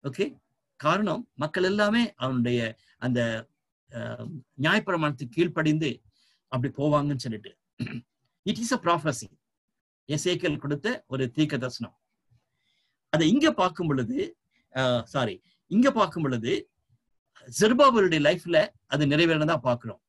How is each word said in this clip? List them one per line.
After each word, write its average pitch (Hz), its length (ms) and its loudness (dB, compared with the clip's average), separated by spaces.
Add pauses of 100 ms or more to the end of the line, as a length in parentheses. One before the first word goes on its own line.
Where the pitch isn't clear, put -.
ஓகே, 175 220 -4 (540)
காரணம் 175 540 0
மக்கள் 156 300 -4
எல்லாமே 208 500 0
அவனுடைய 123 460 -2 (380)
அந்த, 123 220 -2 (720)
ஆஹ், 113 360 -12 (340)
நியாயப்பிரமாணத்துக்கு 156 760 0
கீழ்ப்படிந்து 156 540 0 (580)
அப்படி 127 260 -4
போவாங்கன்னு 147 420 0
சொல்லிட்டு. 113 360 -10 (960)
It 214 120 -2
is 233 140 -4
a 247 80 0
prophecy. 156 500 -2 (800)
எசேக்கியேல் 170 480 -2
கொடுத்த 147 500 -4
ஒரு 131 240 -4
தீர்க்க 151 260 0
தரிசனம். - 380 -8 (1160)
அதை 160 160 4
இங்க 294 240 4
பார்க்கும் 180 340 -2
பொழுது, 131 300 -2 (560)
ஆஹ், 123 300 0
சாரி, 117 320 -4 (360)
இங்க 247 200 4
பார்க்கும் 175 320 -2
பொழுது 123 280 -2 (1080)
ஜெருபாபேலுடைய 220 640 6
லைஃப்ல 165 360 2 (280)
அது 147 200 0
நிறைவேறனதா 156 520 2
பார்க்கிறோம். 120 520 -4